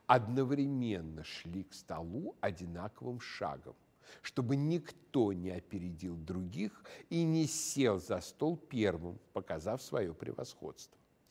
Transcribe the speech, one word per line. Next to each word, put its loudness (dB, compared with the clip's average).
одновременно 4
шли -6
к -20
столу -6
одинаковым -6
шагом, -8
чтобы 0
никто 2
не -2
опередил -6
других -4
и 2
не 6
сел 4
за -2
стол -2
первым, 0
показав -2
свое -2
превосходство. -10